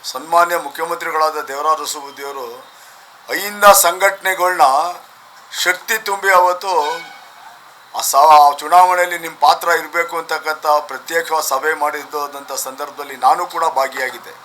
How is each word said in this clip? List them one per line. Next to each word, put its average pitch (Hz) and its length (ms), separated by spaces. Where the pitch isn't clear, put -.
ಸನ್ಮಾನ್ಯ 170 520
ಮುಖ್ಯಮಂತ್ರಿಗಳಾದ 160 840
ದೇವರಾಜ 147 380
ಅರಸು 147 220
ಬುದ್ಧಿಯವರು 135 640
ಅಹಿಂದ 202 360
ಸಂಘಟನೆಗಳನ್ನ 185 960
ಶಕ್ತಿ 180 360
ತುಂಬಿ 196 320
ಅವತ್ತು 180 720
ಆ 117 40
ಸ-, - 160
ಆ 147 360
ಚುನಾವಣೆಯಲ್ಲಿ 175 640
ನಿಮ್ಮ 160 220
ಪಾತ್ರ 170 280
ಇರಬೇಕು 165 500
ಅಂತಕ್ಕಂಥ 156 480
ಪ್ರತ್ಯೇಕ 151 680
ಸಭೆ 151 420
ಮಾಡಿದ್ದು 147 500
ಆದಂಥ 139 280
ಸಂದರ್ಭದಲ್ಲಿ 139 640
ನಾನು 156 300
ಕೂಡ 165 180
ಭಾಗಿಯಾಗಿದ್ದೆ. 131 680